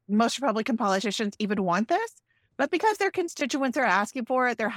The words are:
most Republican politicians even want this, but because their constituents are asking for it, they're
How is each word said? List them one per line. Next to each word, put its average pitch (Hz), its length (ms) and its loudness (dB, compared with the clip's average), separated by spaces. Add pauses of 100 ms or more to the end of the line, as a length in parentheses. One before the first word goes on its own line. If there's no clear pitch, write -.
most 226 300 2
Republican 226 360 0
politicians 202 640 0
even 202 240 -2
want 180 240 0
this, 427 240 -2 (460)
but 262 140 0
because 415 260 2
their 392 120 2
constituents 285 680 -2
are 262 80 2
asking 208 400 0
for 254 240 2
it, 233 80 -2
they're 214 200 -2